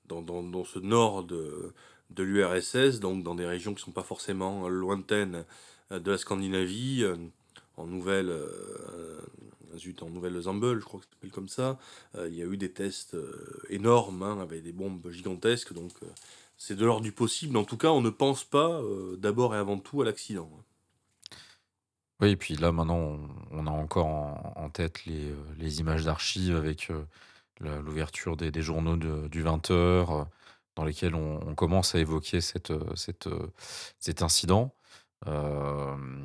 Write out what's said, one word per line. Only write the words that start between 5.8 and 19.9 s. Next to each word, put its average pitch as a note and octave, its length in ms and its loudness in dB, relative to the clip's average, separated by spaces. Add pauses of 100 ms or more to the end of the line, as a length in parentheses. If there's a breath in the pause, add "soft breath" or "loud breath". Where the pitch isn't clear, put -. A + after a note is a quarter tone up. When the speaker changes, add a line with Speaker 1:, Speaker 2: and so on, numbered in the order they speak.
Speaker 1:
euh, F#2+ 80 -4
de F2 120 0
la F#2+ 60 4
Scandinavie, G2 840 0
euh, F2+ 140 2 (600 soft breath)
en E2 80 -10
Nouvelle, F#2 440 0
euh, D#2 880 -10 (580)
zut, F2+ 260 -12
en E2 60 -12
Nouvelle-Zambel, F2+ 720 -2
je G2 60 -10
crois F#2+ 140 -16
que - 60 -20
ça - 60 -20
s'appelle - 200 -18
comme F#2+ 160 -10
ça, C3 300 -2 (380 soft breath)
euh, F2+ 140 -6
il E2 60 -10
y E2+ 60 -8
a F2 40 -4
eu G2 120 -4
des F#2+ 140 -4
tests, - 440 -6
euh, - 540 -10
énormes, G2+ 540 4
hein, G#2 180 -2
avec E2 220 -8
des E2+ 100 -10
bombes F#2 360 -6
gigantesques, F#2 640 0
donc, E2+ 180 -12 (120)
euh, E2+ 40 -14 (500 soft breath)
c'est - 180 -8
de G#2 100 4
l'ordre A2 180 4
du G#2+ 100 -6
possible. B2 420 0
En G#2+ 80 4
tout A2+ 140 -6
cas, D#3+ 120 6
on D3 120 6
ne A2+ 80 4
pense C3+ 340 2
pas, D#3 380 4
euh, F#2+ 340 -4
d'abord G#2+ 400 2
et - 20 2
avant G2+ 200 0
tout - 240 -4